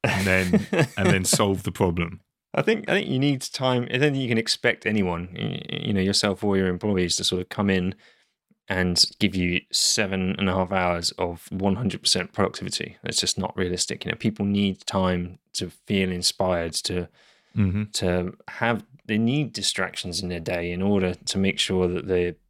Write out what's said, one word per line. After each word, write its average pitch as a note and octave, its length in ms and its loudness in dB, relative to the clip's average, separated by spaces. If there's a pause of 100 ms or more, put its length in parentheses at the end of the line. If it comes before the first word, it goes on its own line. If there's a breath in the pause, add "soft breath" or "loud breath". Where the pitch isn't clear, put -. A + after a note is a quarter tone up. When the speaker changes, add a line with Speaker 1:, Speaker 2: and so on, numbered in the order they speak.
Speaker 1:
and G2 220 0
then, F#2 440 2
Speaker 2:
<laughs> E3 260 2
Speaker 1:
and G2+ 140 2
then F#2+ 140 4
solve G2 400 2
the F#2 80 -4
problem? F2 480 0 (340)
Speaker 2:
I D3+ 80 0
think, - 260 0
I C#3+ 60 2
think G3 140 0
you C3 100 0
need C#3 240 2
time. B2+ 480 0
I B2+ 80 0
don't D3 140 4
think C3+ 100 -2
you A#2+ 60 -2
can A#2 100 2
expect - 480 0
anyone, F2+ 480 0
y-, G#2 260 -6 (100)
y-, - 160 -6
you G#2 60 0
know, G2 80 2
yourself G2 420 2
or G2+ 140 2
your F#2+ 120 2
employees F2+ 480 0
to - 80 -4
sort F2+ 180 0
of - 80 -10
come G2+ 180 0
in F#2 260 2 (720 soft breath)
and F#2 360 2 (140)
give F#2+ 160 0
you F2+ 260 0 (120)
seven F#2+ 680 0
and G2 100 0
a F2+ 60 2
half F#2 180 0
hours F2 400 0
of F2 380 -4
one F#2+ 260 2
hundred - 260 -2
percent - 300 0
productivity. - 720 -4
That's - 180 -2
just - 180 -2
not F#2 180 -4
realistic. F2+ 480 -2
You F2 80 -6
know, - 40 -14
people G#2 300 -2
need G2+ 400 0
time F2+ 520 -2 (160)
to F2 160 -6
feel F#2+ 420 -2
inspired F2 640 -2
to, F2+ 340 -4 (480 soft breath)
Speaker 1:
Mm-hmm. G2+ 280 2 (100)
Speaker 2:
to F2+ 420 0 (120)
have, A#2 360 -2 (220)
they G#2+ 120 0
need B2 340 0
distractions F2+ 680 -4
in F2 60 -6
their F2 100 -4
day E2+ 320 -4
in F2+ 100 -4
order F#2+ 340 2
to - 240 -4
make G2 200 2
sure F#2 300 2
that F2+ 180 -2
they're F2+ 300 0 (140)